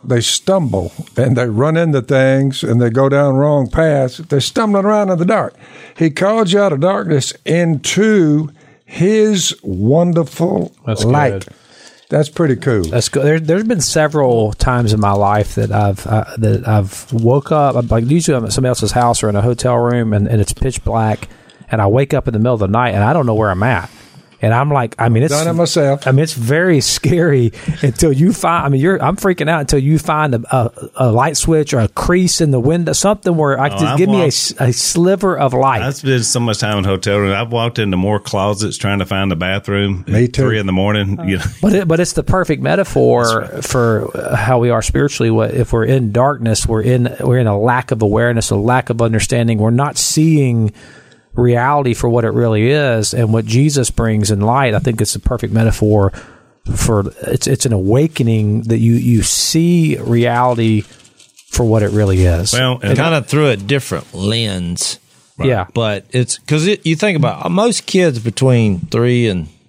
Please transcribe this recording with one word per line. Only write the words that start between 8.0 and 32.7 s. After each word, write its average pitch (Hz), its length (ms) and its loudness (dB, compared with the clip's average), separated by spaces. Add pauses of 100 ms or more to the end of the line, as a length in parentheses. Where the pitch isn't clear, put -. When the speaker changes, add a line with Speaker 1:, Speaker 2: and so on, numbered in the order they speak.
Speaker 1:
his 208 760 0
wonderful 165 1120 0 (120)
Speaker 2:
That's 107 180 -4
Speaker 1:
light. 123 420 0
Speaker 2:
good. - 80 -20 (560)
Speaker 1:
That's 147 200 0
pretty 147 280 0
cool. 110 260 0
Speaker 2:
That's 95 260 -2
good. - 160 -2
There, 160 140 2
there's 165 240 0
been 220 180 0
several 135 720 0
times 120 380 0
in 107 80 2
my 101 140 2
life 104 420 0
that 107 160 -2
I've, 101 340 -2
uh, 107 200 0 (120)
that 107 300 0
I've 104 460 -2
woke 120 400 0
up. 143 220 2
I'm, 120 120 -2
like, 113 180 0
usually 160 300 2
I'm 120 100 -2
at 104 60 -6
somebody 131 180 0
else's 110 220 -2
house 120 320 2
or 110 60 0
in 101 80 0
a 101 40 2
hotel 120 360 0
room, 120 340 0
and, 104 160 2
and 110 140 2
it's 95 100 -2
pitch - 320 -4
black, 110 460 -2 (420)
and 113 100 0
I 101 60 2
wake 135 260 2
up 131 140 -2
in 117 60 -4
the 107 60 0
middle 120 160 2
of 110 40 -6
the 101 80 -2
night, 113 280 0
and 101 80 2
I 120 100 2
don't 160 120 2
know 113 100 2
where 107 140 0
I'm 92 140 -2
at. 110 260 -2 (540)
And 120 120 2
I'm 143 160 0
like, 123 260 -2
I 117 120 0
mean, 113 120 4
it's 151 100 2
Speaker 1:
Done 156 160 0
it 170 60 -2
myself. 147 540 0
Speaker 2:
I 131 40 2
mean, 135 120 4
it's 160 100 -6
very 147 480 2
scary 143 680 0 (320)
until 147 280 2
you 156 220 4
find, 170 320 -2
I 139 40 0
mean, 135 120 2
you're, 180 180 0
I'm 156 160 0
freaking 180 320 -2
out 160 120 0
until 143 180 0
you 147 220 2
find 151 340 -2
a, 117 80 -2 (140)
a, - 400 -4
a 127 160 0
light 135 260 0
switch 156 380 0
or 123 40 0
a 107 80 0
crease 180 540 0
in 156 80 2
the 131 100 2
window, 160 340 0